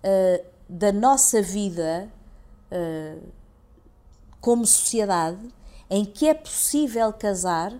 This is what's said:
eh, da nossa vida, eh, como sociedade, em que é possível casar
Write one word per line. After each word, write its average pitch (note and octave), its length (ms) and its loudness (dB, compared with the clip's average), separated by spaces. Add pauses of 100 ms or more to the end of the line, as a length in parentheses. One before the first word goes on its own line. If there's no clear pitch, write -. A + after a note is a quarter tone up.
eh, F#3 420 4 (240)
da F#3 240 0
nossa A#3+ 480 4
vida, F3+ 720 -4 (600)
eh, D#3+ 480 -8 (1200)
como A#3+ 260 2
sociedade, F#3 720 0 (500)
em G3+ 160 0
que G#3 240 0
é D#4 60 4
possível A#3 760 -2
casar F#3 680 -4